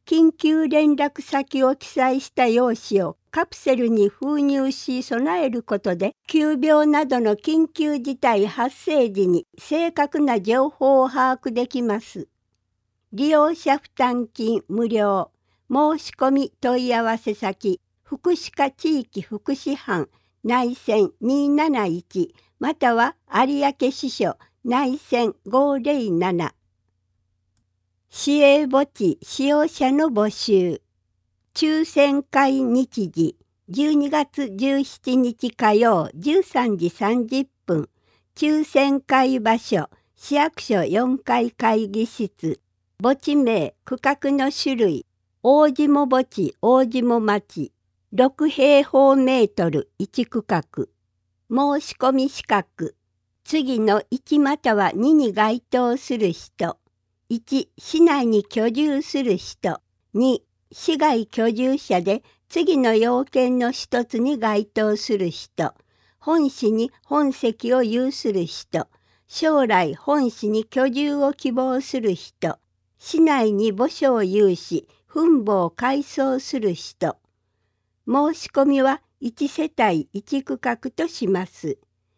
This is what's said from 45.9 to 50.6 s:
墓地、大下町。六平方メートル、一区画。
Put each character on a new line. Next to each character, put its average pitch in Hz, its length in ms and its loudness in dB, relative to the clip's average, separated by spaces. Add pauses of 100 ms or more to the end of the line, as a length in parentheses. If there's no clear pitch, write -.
墓 262 180 2
地、 - 380 -6
大 254 240 4
下 240 340 0
町。 202 540 -4 (400)
六 262 340 2
平 285 380 4
方 269 320 6
メ 262 240 2
ー 208 80 6
ト 170 200 -2
ル、 143 280 -4
一 - 280 -4
区 - 220 -6
画。 170 160 -2